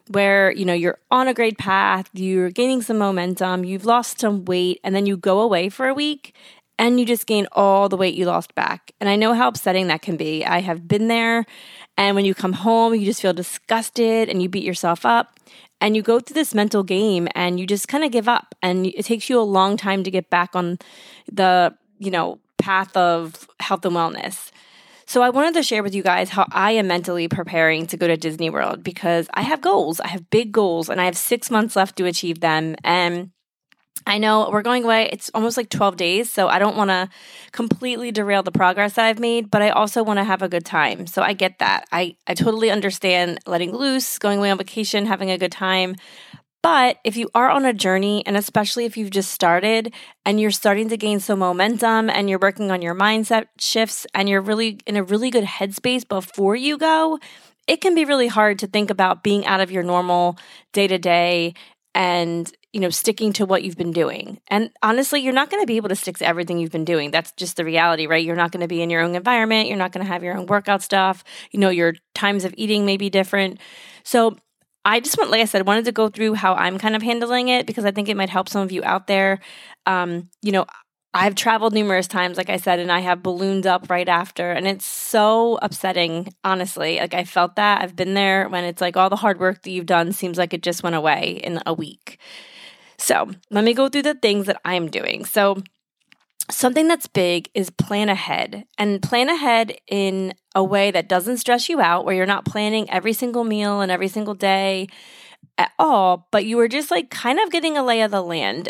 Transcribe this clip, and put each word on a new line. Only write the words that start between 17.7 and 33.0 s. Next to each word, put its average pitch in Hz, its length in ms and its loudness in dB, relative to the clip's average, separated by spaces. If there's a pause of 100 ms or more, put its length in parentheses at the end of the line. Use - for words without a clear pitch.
kinda 294 220 0
give 226 180 0
up. - 320 -2
And 185 240 0
it 196 220 -4
takes 226 240 -4
you 247 100 4
a - 20 2
long 196 360 2
time 196 260 -2
to 190 60 -4
get 185 180 -4
back 175 260 0
on 175 260 -2 (520)
the, 180 420 4 (240)
you 196 120 -6
know, 175 300 -4 (180)
path 190 360 -2
of 170 540 0 (100)
health 190 280 -4
and 175 100 0
wellness. - 540 -6 (560)
So - 140 2
I 247 80 6
wanted 285 240 2
to 320 100 2
share 214 200 -2
with 196 120 -6
you 196 80 -4
guys 185 280 2
how 196 200 2
I 190 200 2
am 220 160 2
mentally 175 420 -2
preparing 165 600 0
to - 100 -8
go 175 100 0
to 165 80 4
Disney 160 320 -4
World - 340 -2
because 170 520 -2
I 196 80 -2
have 277 180 -2
goals. 339 400 0
I - 80 -6
have 170 220 -10
big 220 200 2
goals 175 380 0
and - 100 -2
I 180 60 4
have 175 140 0
six - 320 -2
months 226 260 2
left 190 220 0
to 185 80 0
achieve 170 340 -4
them. 160 420 0
And 175 480 0 (760)